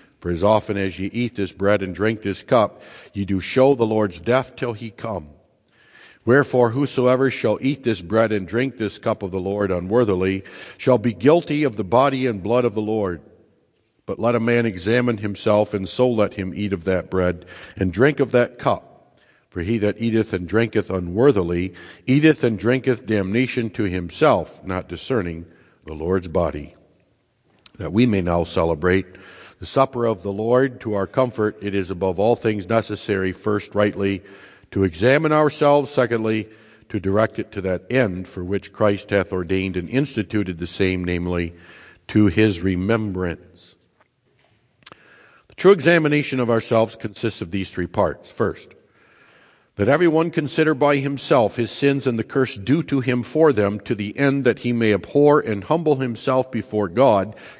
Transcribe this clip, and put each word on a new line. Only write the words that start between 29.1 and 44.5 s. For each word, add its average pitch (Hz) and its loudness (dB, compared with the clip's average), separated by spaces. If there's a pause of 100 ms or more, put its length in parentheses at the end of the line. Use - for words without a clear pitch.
the 90 -14
supper 131 -2
of 110 -2
the 101 -6
Lord 123 0
to 107 -6
our 95 -2
comfort, 117 0
it 98 -4
is 95 -2
above 90 -2
all 113 4
things 107 -2
necessary, 101 -2
first, 104 -4
rightly 98 0 (480)
to 98 2
examine 127 2
ourselves, 147 2
secondly, 110 -2 (400)
to 107 -6
direct 98 0
it - -10
to 101 -8
that 90 -4
end 95 0
for - -12
which 92 -6
Christ 104 0
hath 98 0
ordained 92 -2
and 87 -6
instituted 104 -2
the 87 -6
same, 92 -2
namely, 87 -2 (560)
to 107 6
his 98 4
remembrance. 92 -4 (1700)